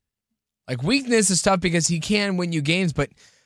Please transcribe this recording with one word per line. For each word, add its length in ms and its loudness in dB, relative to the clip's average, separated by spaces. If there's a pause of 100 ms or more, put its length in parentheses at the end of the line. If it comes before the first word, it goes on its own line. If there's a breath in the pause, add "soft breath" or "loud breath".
(680)
Like, 160 -6
weakness 480 2
is 100 2
tough 180 2
because 280 0
he 120 0
can 380 -2
win 160 -2
you 80 0
games, 320 0
but 160 -2 (360 soft breath)